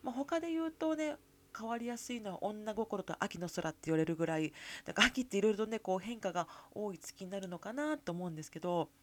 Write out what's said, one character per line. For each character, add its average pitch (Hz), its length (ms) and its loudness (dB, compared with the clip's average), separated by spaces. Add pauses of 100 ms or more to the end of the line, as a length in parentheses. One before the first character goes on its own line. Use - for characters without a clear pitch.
ま 254 80 -4
あ、 - 20 -8
他 277 260 0
で 330 120 -2
言 330 140 0
う 320 60 -2
と 320 240 0
ね、 302 200 -2 (420)
変 220 100 -6
わ 233 100 0
り 233 100 -4
や 240 100 -4
す - 160 -6
い 233 80 -4
の 202 120 -4
は - 100 -4
女 214 320 -2
心 214 260 0
と - 180 -4
秋 170 200 -2
の 175 80 -2
空 165 220 -2
っ 156 40 -4
て - 120 -14
言 160 80 4
わ 160 40 8
れ 160 80 6
る 165 100 2
ぐ 165 100 2
ら 160 140 2
い、 156 140 -2 (320)
な - 60 -6
ん - 20 -8
か - 120 8
秋 254 160 2
っ 247 40 -2
て 196 120 0
い 196 40 6
ろ 214 80 6
い 214 40 4
ろ 214 120 0
と - 20 -10
ね、 220 120 -2
こ 185 160 0
う 190 40 0
変 220 200 -8
化 190 120 -2
が 165 160 0 (240)
多 208 220 -4
い 160 60 -10
月 - 260 -12
に 180 60 -8
な 196 80 -4
る 190 80 -6
の 175 100 -6
か 208 160 -8
な 294 240 0
と 180 140 -6
思 180 160 -2
う - 20 -2
ん 160 60 -4
で 156 80 -8
す - 80 -12
け 160 80 -10
ど 175 300 2 (140)